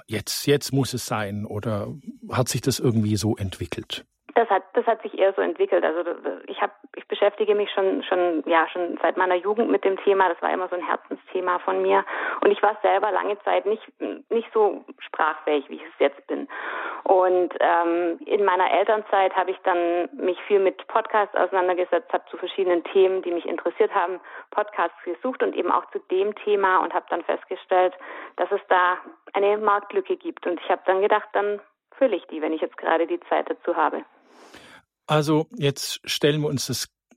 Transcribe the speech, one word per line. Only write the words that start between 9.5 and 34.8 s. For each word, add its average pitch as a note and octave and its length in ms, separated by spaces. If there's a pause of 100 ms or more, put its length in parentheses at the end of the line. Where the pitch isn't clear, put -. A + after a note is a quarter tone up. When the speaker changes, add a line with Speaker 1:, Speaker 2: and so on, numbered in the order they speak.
Speaker 2:
mit G3 140
dem G3 140
Thema. F#3+ 320
Das E3+ 120
war D#3+ 120
immer F#3 160
so F3+ 60
ein E3+ 100
Herzensthema F3+ 720
von F#3+ 220
mir. G3 240 (380)
Und G#3 80
ich G3+ 100
war G#3+ 200
selber G3 300
lange F#3 320
Zeit F3+ 220
nicht, A3 160 (480)
nicht A3+ 240
so G#3 320 (140)
sprachfähig, D3+ 680
wie - 60
ich - 80
es - 160
jetzt - 280
bin. C#3+ 200 (560)
Und, F3+ 560
ähm, E3+ 680
in G3+ 200
meiner F#3 260
Elternzeit G3 640
habe F#3 160
ich F3+ 120
dann F3 540
mich F3+ 200 (100)
viel G3+ 120
mit F#3 280
Podcasts G#3+ 480
auseinandergesetzt, F3+ 800
habe F3+ 160
zu - 80
verschiedenen F3+ 460
Themen, F#3+ 380
die F3 100
mich E3+ 140
interessiert F3 480
haben, F3+ 260 (320)
Podcasts G3 520
gesucht B3+ 380
und - 140
eben F3 160
auch - 200
zu G3 80 (120)
dem G3+ 240
Thema G3 480
und E3+ 100
habe F3 160
dann E3+ 140
festgestellt, F3+ 680 (420)
dass - 160
es G3+ 180
da F3+ 280 (360)
eine G3+ 240
Marktlücke G#3 600
gibt. - 280
Und F3 180
ich - 60
habe - 160
dann F#3+ 160
gedacht, G#3 320
dann G#3 260 (380)
fülle B3 180
ich - 120
die, D#3 140
wenn D#3 120
ich D#3 80
jetzt F3 160
gerade E3 300
die F3 120 (100)
Zeit D#3 200
dazu E3 260
habe. D#3 280 (1040)